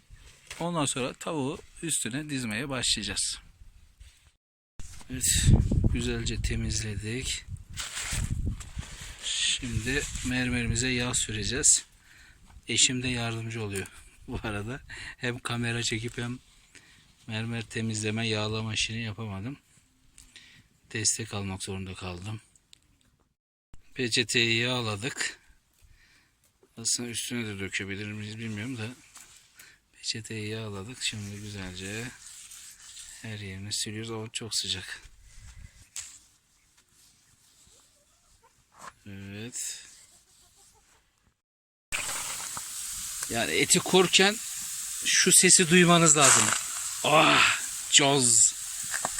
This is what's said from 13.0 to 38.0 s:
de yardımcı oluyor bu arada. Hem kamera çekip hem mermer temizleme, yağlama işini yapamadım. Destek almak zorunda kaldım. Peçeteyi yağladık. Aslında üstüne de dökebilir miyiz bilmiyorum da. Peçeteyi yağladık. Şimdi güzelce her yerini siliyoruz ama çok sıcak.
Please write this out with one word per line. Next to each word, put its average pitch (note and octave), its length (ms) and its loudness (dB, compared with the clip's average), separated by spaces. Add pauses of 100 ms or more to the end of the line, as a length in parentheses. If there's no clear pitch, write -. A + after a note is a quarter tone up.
de B2+ 40 -2
yardımcı A#2 560 -4
oluyor G2 240 -4 (400)
bu B2 160 -6
arada. A2 380 -6 (360)
Hem B2 220 -4
kamera A#2 440 -2
çekip A#2 340 -4
hem A#2+ 220 -6 (880)
mermer A2+ 340 -4
temizleme, A2 640 -2
yağlama A2 460 -2
işini A2+ 300 -2
yapamadım. A2 540 -8 (1400)
Destek A2 400 -2
almak G2 300 -4
zorunda F#2+ 300 -6
kaldım. F#2 480 -8 (1500)
Peçeteyi A#2 640 2
yağladık. A#2+ 840 -2 (1400)
Aslında A#2+ 320 -2
üstüne A#2 380 -6
de G2+ 120 -8
dökebilir G2 520 -6
miyiz G#2+ 260 -10
bilmiyorum A2+ 400 -8
da. A2 100 -6 (1160)
Peçeteyi A2 460 -6
yağladık. A2 540 -8
Şimdi G2+ 380 -6
güzelce G2 640 -10 (1160)
her A2 180 -10
yerini G2+ 340 -8
siliyoruz A2+ 380 -6
ama A2 220 -8
çok A2+ 220 -8
sıcak. - 460 -4 (4000)